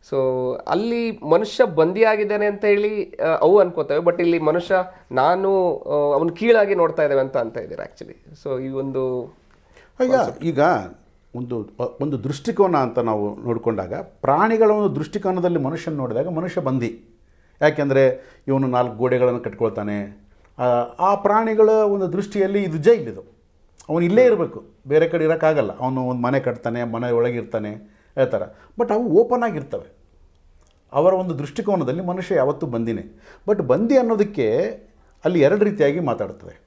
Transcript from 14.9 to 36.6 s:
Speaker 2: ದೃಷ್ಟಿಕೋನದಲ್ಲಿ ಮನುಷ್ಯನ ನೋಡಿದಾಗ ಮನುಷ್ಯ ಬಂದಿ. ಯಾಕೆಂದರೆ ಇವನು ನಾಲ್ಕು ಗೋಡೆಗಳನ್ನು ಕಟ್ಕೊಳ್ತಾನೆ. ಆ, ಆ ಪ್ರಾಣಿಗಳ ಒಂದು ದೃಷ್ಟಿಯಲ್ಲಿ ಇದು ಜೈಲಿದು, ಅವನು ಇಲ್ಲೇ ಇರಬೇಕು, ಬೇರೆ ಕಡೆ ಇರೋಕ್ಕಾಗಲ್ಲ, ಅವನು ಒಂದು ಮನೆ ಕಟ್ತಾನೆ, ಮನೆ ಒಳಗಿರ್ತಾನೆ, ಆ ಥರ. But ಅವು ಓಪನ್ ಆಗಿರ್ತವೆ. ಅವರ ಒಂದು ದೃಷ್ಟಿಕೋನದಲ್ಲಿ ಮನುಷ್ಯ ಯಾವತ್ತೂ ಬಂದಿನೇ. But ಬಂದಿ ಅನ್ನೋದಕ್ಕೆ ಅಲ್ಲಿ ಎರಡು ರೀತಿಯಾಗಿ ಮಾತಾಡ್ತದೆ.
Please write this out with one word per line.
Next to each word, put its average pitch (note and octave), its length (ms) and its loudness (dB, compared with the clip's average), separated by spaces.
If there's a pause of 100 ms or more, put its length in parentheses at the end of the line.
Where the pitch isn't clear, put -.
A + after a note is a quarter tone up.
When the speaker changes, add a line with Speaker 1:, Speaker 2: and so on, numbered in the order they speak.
Speaker 2:
ದೃಷ್ಟಿಕೋನದಲ್ಲಿ F3+ 640 -2
ಮನುಷ್ಯನ D#3+ 340 -6
ನೋಡಿದಾಗ C3 340 -4
ಮನುಷ್ಯ F3 340 -4
ಬಂದಿ. B2+ 440 -4 (560)
ಯಾಕೆಂದರೆ C3+ 720 2 (140)
ಇವನು C3+ 200 0
ನಾಲ್ಕು B2 300 0
ಗೋಡೆಗಳನ್ನು B2 420 2
ಕಟ್ಕೊಳ್ತಾನೆ. G#2 880 -6 (320)
ಆ, B2+ 60 -2 (340)
ಆ G3 160 4
ಪ್ರಾಣಿಗಳ G#3+ 540 2
ಒಂದು G3+ 440 0
ದೃಷ್ಟಿಯಲ್ಲಿ G3+ 500 -2
ಇದು D#3+ 140 -4
ಜೈಲಿದು, D3 440 2 (680)
ಅವನು E3+ 160 0
ಇಲ್ಲೇ A3 200 6
ಇರಬೇಕು, F#3+ 380 0 (240)
ಬೇರೆ D#3 220 2
ಕಡೆ E3 160 -2
ಇರೋಕ್ಕಾಗಲ್ಲ, D#3 540 0
ಅವನು B2+ 300 -2
ಒಂದು B2 120 -4
ಮನೆ B2+ 180 0
ಕಟ್ತಾನೆ, A#2+ 440 -4
ಮನೆ A#2 280 -4
ಒಳಗಿರ್ತಾನೆ, A#2 600 -2 (480)
ಆ C3 40 4
ಥರ. G2+ 160 -4 (380)
But A3+ 140 0
ಅವು A3+ 160 -2
ಓಪನ್ A#3 340 2
ಆಗಿರ್ತವೆ. D3 520 -8 (1000)
ಅವರ E3+ 200 4
ಒಂದು F3+ 260 -2
ದೃಷ್ಟಿಕೋನದಲ್ಲಿ E3 680 -4
ಮನುಷ್ಯ F3+ 300 -4
ಯಾವತ್ತೂ D3 320 0
ಬಂದಿನೇ. A#2 540 -6 (260)
But G3+ 160 0
ಬಂದಿ G3+ 340 2
ಅನ್ನೋದಕ್ಕೆ G#3 840 0 (460)
ಅಲ್ಲಿ E3+ 160 2
ಎರಡು F#3+ 240 4
ರೀತಿಯಾಗಿ D3+ 340 0
ಮಾತಾಡ್ತದೆ. G#2 680 -6